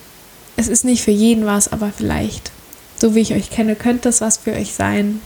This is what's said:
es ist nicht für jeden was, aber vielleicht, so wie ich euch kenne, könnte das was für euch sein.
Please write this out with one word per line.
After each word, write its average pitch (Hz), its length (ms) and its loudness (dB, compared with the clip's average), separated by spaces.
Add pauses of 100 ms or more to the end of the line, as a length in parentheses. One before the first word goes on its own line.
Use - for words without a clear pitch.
(560)
es 233 120 0
ist - 160 0
nicht 247 180 2
für - 80 2
jeden 214 360 4
was, 208 260 0
aber 214 240 -2
vielleicht, - 560 -4 (480)
so 226 140 4
wie 220 60 4
ich 214 140 0
euch 202 160 -2
kenne, 220 240 0
könnte 240 340 0
das 233 120 0
was 220 180 0
für - 140 -4
euch 214 220 -6
sein. 208 520 0